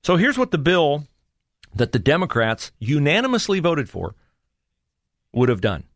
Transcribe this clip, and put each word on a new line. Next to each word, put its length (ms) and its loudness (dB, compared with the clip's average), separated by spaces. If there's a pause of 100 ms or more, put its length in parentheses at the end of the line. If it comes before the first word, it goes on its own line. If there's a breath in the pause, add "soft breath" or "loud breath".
So 120 2
here's 220 2
what 120 0
the 80 -2
bill 480 0 (680)
that 160 0
the 80 0
Democrats 800 0
unanimously 800 0
voted 280 0
for 280 -10 (1160)
would 180 2
have 120 -2
done. 220 -2 (120)